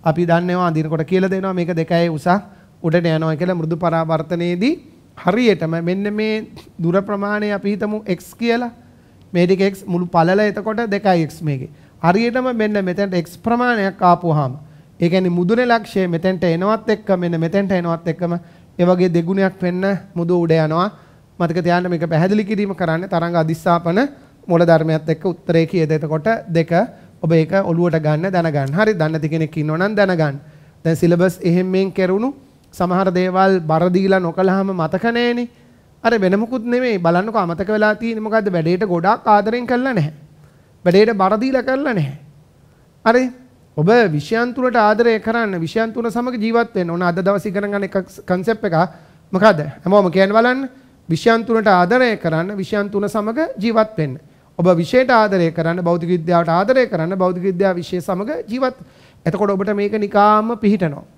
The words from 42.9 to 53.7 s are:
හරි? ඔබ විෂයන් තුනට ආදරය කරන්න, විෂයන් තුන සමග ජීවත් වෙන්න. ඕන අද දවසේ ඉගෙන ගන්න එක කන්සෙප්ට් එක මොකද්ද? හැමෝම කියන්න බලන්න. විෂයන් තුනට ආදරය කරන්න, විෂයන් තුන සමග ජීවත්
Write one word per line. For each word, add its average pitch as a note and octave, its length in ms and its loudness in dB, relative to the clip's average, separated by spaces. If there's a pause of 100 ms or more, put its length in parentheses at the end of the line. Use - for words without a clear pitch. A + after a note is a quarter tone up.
හරි? A#3+ 200 4 (520)
ඔබ D#3 140 2 (200)
විෂයන් A3 440 -2
තුනට B3 220 -2
ආදරය A3 440 4
කරන්න, A3 380 -2
විෂයන් A3 340 -2
තුන A#3 180 -4
සමග A#3+ 240 -4
ජීවත් A3+ 400 -2
වෙන්න. F3 160 -2
ඕන F3 120 -4
අද F3 160 0
දවසේ G3 320 0
ඉගෙන G3+ 200 -4
ගන්න G3+ 140 -2
එක G3 120 -6 (300)
කන්සෙප්ට් G3+ 440 -2
එක E3 60 0 (560)
මොකද්ද? F#3+ 280 4 (220)
හැමෝම F#3+ 280 4
කියන්න F#3+ 200 2
බලන්න. B3 380 2 (400)
විෂයන් A3+ 360 2
තුනට A3+ 220 0
ආදරය G#3 500 4
කරන්න, E3+ 380 -2
විෂයන් G3+ 360 -4
තුන G3+ 180 -2
සමග G#3+ 300 -4 (200)
ජීවත් A3 380 0